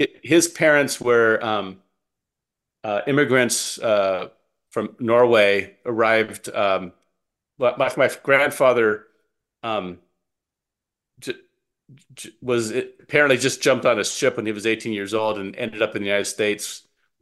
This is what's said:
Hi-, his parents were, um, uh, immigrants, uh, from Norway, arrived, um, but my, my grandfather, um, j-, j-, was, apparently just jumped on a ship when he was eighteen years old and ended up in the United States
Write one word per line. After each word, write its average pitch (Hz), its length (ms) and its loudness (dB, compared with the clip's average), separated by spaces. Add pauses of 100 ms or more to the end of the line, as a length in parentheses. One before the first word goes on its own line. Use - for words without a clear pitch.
Hi-, 139 60 2 (160)
his 165 260 4
parents 147 520 2
were, 117 440 4
um, 98 380 -6 (1000)
uh, 104 220 -2
immigrants, 131 720 0
uh, 98 500 0 (420)
from 107 300 -6
Norway, 113 760 4 (100)
arrived, 110 640 0
um, 95 420 -2 (640)
but 123 200 0
my, 131 180 0
my 127 140 2 (120)
grandfather, 127 840 2 (560)
um, 98 360 -8 (1200)
j-, - 140 -10 (800)
j-, - 160 -18 (120)
was, 120 300 -2
apparently 139 640 0
just 127 240 -2
jumped 127 240 2
on 117 120 4
a 98 60 -2
ship - 320 -2
when 107 100 -6
he 110 60 -4
was 104 140 -6
eighteen 113 260 -2
years 101 220 -6
old 110 240 -2
and 98 180 -10
ended 110 260 -6
up 110 140 -2
in 101 60 -6
the 101 60 -6
United 101 180 0
States - 600 -6 (360)